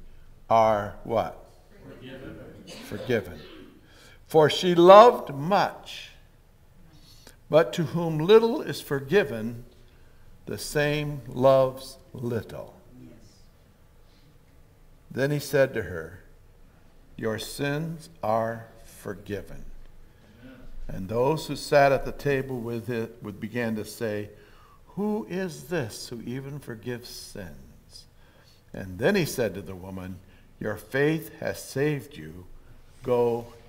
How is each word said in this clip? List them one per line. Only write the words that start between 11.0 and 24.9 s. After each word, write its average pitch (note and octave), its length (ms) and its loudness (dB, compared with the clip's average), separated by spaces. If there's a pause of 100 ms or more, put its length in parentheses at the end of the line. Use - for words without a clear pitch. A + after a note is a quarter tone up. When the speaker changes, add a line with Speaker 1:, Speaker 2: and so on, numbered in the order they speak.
Speaker 1:
loves C3 720 2 (140)
little. A#2 600 -8 (260)
Speaker 2:
Yes. - 120 -20 (2000)
Speaker 1:
Then C3+ 220 -2
he D3 80 -2
said C3+ 360 2
to A2+ 80 -4
her, F2+ 420 -12 (920)
"Your A2 220 -4
sins D3 720 -6 (100)
are A2+ 460 -2 (180)
forgiven." - 800 -10 (800)
Speaker 2:
Amen. - 140 -20 (320)
Speaker 1:
And F#2+ 200 -8
those C3+ 380 0
who D3 80 -8
sat C#3 380 4
at B2 120 0
the B2 80 -6
table C3 460 -2
with A#2 320 -6
it A2+ 320 -4
would G#2 160 -12
begin A2+ 380 -4
to G#2+ 80 -6
say, G#2 460 -6 (580)
"Who G#3+ 420 -4